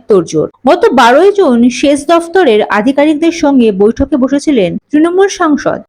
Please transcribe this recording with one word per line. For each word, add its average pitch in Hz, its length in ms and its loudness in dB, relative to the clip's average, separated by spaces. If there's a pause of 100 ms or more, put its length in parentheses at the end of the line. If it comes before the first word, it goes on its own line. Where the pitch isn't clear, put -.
তোড়জোড়। 165 420 0 (160)
গত 349 160 2 (180)
বারোই 277 320 4
জুন 302 260 0 (200)
সেচ 285 220 0 (120)
দফতরের 339 480 0 (180)
আধিকারিকদের 294 640 0
সঙ্গে 269 300 2
বৈঠকে 226 440 -2
বসেছিলেন 262 540 -2 (200)
তৃণমূল 349 380 0 (100)
সাংসদ। 311 400 -2 (100)